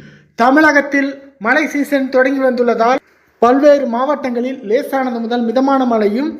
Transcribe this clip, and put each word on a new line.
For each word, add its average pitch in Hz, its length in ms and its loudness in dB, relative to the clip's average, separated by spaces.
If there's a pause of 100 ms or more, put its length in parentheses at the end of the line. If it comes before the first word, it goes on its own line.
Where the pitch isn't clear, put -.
(340)
தமிழகத்தில் 285 760 2 (280)
மழை 269 280 0
சீசன் 277 420 -2
தொடங்கி 269 340 0
வந்துள்ளதால் 240 560 0 (440)
பல்வேறு 269 440 4
மாவட்டங்களில் 254 720 -4 (100)
லேசானது 254 520 -2
முதல் 233 240 -4
மிதமான 262 400 0
மழையும் 233 560 0